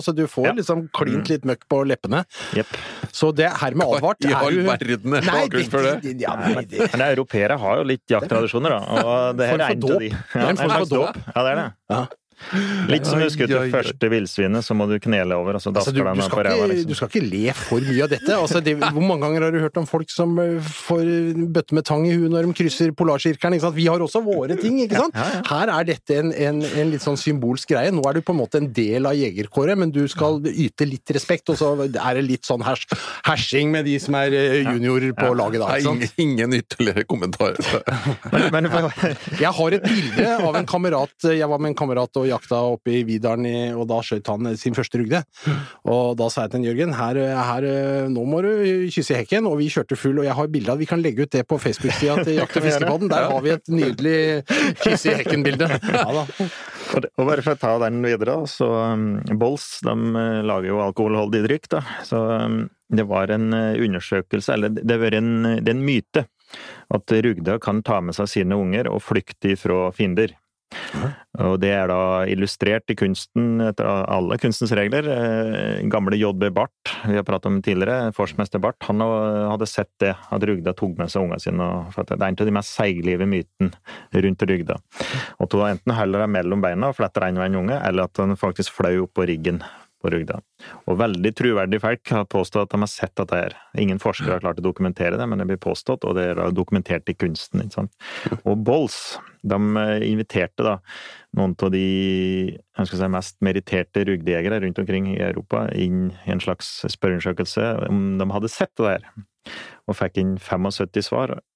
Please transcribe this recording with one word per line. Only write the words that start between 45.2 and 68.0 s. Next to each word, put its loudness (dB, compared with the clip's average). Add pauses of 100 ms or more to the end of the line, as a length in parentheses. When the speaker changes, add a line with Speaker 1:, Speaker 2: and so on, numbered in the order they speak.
Speaker 1:
Og 2
da 0
sa -2
jeg -4
til -2
Jørgen, 0
her, -2
her, 0 (420)
nå -2
må 0
du 2 (420)
kysse 0
i 0
hekken, 0
og 2
vi 2
kjørte -2
full, 0
og 0
jeg 0
har 0
bilde 0
av, 0
vi 0
kan 0
legge 0
ut -4
det 2
på 2
Facebook-sida 0
til 0
Jakt- 0
og 2
Speaker 2:
<laughs> -
Det -
kan -
vi 4
gjøre. 4
Speaker 1:
Fiskepodden. 2
Der 4
Speaker 2:
Ja. 2
Speaker 1:
har 0
vi 2
et 0
nydelig 2 (640)
kysse 2
i 2
hekken-bilde. 0 (180)
Ja 2
da. -2 (680)
Speaker 2:
Og 2
det, -6
og 2
bare 2
for 2
å -20
ta 2
den 0
videre, 0
så, -2 (240)
um, 0 (340)
Bols, -2
de, 0
eh, 0
lager 0
jo 0
alkoholholdig 2
drikk, -2
da. 0 (220)
Så, -2 (160)
um, -2 (160)
det 0
var 0
en, 0
eh, 0
undersøkelse, -2
eller 0
det, -4
det 2
var 2
en, 2 (240)
det 0
er 2
en -2
myte 0 (600)
at -2
rugda 2
kan 0
ta 0
med -4